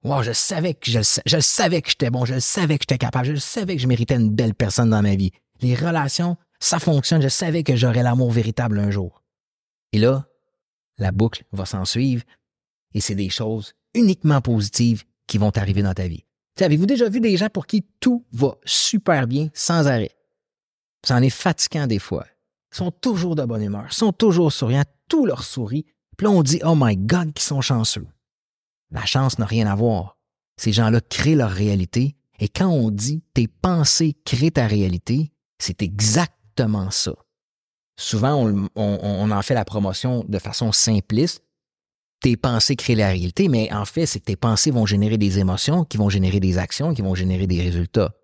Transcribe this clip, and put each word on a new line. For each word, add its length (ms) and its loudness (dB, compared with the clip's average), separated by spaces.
Wow, 200 0
je 80 -4
savais 440 -2
que 140 -8
je 100 2
le 40 0
sa-, 220 2
je 100 0
le 60 2
savais 400 2
que 80 -10
j'étais 200 0
bon, 140 -2
je 120 -2
le 40 0
savais 380 0
que 60 -4
j'étais 140 -2
capable, 280 -2
je 80 -2
le 60 -4
savais 360 -4
que 60 -2
je 60 0
méritais 280 2
une 140 2
belle 240 0
personne 380 2
dans 100 4
ma 140 2
vie. 160 0
Les 140 0
relations, 640 -2
ça 200 0
fonctionne, 420 2
je 60 2
savais 360 -2
que 120 0
j'aurais 280 2
l'amour 280 2
véritable 480 0
un 120 0
jour. » 320 -6
Et 60 0
là, 300 2
la 120 0
boucle 400 0
va 140 -8
s'en 180 -6
suivre 400 -2
et 80 -2
c'est 140 -4
des 140 -2
choses 440 -6
uniquement 440 2
positives 640 0
qui 140 -2
vont 120 2
t'arriver 300 0
dans 140 0
ta 120 -4
vie. 180 -10
Tu 40 -16
sais, 60 4
avez-vous 200 4
déjà 240 2
vu 120 -2
des 160 2
gens 120 -2
pour 180 -6
qui 180 0
tout 320 0
va 240 0
super 640 0
bien, 260 -2
sans 340 0
arrêt ? 280 0
C'en 160 2
est 80 4
fatigant 580 -2
des 120 0
fois. 260 -8
Ils 40 -14
sont 140 -4
toujours 440 -2
de 100 -2
bonne 180 -4
humeur, 280 -8
sont 200 0
toujours 400 4
souriants, 320 0
tout 180 2
leur 180 -2
sourit. 420 -6
Puis 80 -2
là, 60 4
on 120 6
dit, « 200 2
Oh 140 4
my 180 4
God, 380 0
qu'ils 120 -4
sont 160 -2
chanceux. » 460 -2
La 140 -8
chance 340 0
n'a 60 0
rien 220 0
à 80 0
voir. 420 -2
Ces 160 0
gens-là 280 4
créent 340 0
leur 160 2
réalité. 640 0
Et 100 -2
quand 180 0
on 240 2
dit, « 320 -4
Tes 140 2
pensées 800 0
créent 260 0
ta 160 0
réalité », 640 0
c'est 220 -6
exactement 1080 -2
ça. 220 -4
Souvent, 380 -2
on, 400 0
on, 260 -2
on 300 -2
en 100 -2
fait 120 -2
la 120 0
promotion 640 -4
de 120 -4
façon 320 -4
simpliste. 720 0
Tes 140 2
pensées 400 0
créent 200 0
la 120 2
réalité, 400 0
mais 240 0
en 140 -4
fait, 200 -2
c'est 140 -4
que 60 -14
tes 100 -2
pensées 360 0
vont 140 2
générer 320 2
des 220 2
émotions, 460 0
qui 100 -12
vont 140 2
générer 320 2
des 160 0
actions, 360 -2
qui 80 -4
vont 140 0
générer 320 0
des 140 0
résultats. 520 0